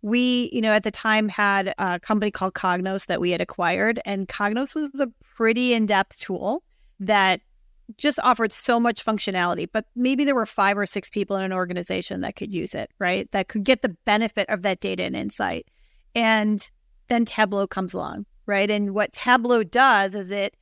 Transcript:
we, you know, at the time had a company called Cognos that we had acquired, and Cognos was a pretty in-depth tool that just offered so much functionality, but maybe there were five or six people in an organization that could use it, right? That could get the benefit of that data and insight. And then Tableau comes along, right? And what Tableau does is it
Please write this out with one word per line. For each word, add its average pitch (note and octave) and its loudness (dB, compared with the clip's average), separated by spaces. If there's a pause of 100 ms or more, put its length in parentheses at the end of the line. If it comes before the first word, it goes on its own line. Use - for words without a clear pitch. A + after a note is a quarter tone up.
we, B3 2
you A3+ 0
know, A3 4
at G#3+ 4
the A3 0
time G#3+ 2
had G3 0
a F3+ -2
company G#3+ 0
called F#3+ -4
Cognos F#3 -2
that - -2
we F3 0
had E3 0
acquired, F#3+ 0
and G3 -4
Cognos A3 -2
was D4+ -4
a C#4 0 (280)
pretty A#3 2
in-depth G#3 2
tool G#3 -4 (380)
that F#3+ 2 (560)
just D4 0
offered A3+ 2
so A#3 2
much A#3 0
functionality, F3+ -2
but A3 -2 (100)
maybe B3+ 0
there C#4 2
were A3+ 0
five G3+ 0
or G3+ 0
six - -6
people G3+ -2
in F#3+ -2
an F#3+ -2
organization F3+ -4
that - -6
could - -10
use - -6
it, - -8
right? F#3 -2
That G3 -2
could G#3 -4
get B3+ 2
the A3+ 0 (160)
benefit G#3+ 0
of F#3 -4
that F#3+ 0
data F#3 -4
and F#3+ -4
insight. - -6 (480)
And G#3+ 0 (420)
then A#3 2
Tableau G3+ 0
comes F#3+ -6
along, F#3+ -8 (200)
right? G3+ 0
And G#3 0
what G#3 -2
Tableau A#3+ 4
does G#3 4
is F#3+ -8
it G3+ -4